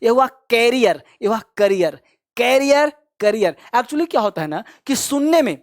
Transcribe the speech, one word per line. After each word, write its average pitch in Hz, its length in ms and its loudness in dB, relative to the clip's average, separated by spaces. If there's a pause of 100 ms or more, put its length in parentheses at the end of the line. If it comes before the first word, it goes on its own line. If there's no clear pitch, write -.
ये 233 60 2
हुआ 254 180 2
कैरियर, 233 760 0 (180)
ये 226 60 -4
हुआ 214 140 -2 (160)
करियर, 190 420 0 (380)
कैरियर, 277 540 2 (280)
करियर। 208 360 0 (200)
Actually 294 360 -2
क्या 269 100 0
होता 202 200 -4
है 151 60 -6
ना 156 160 -8 (220)
कि 269 100 -2
सुनने 302 460 0
में 185 220 -2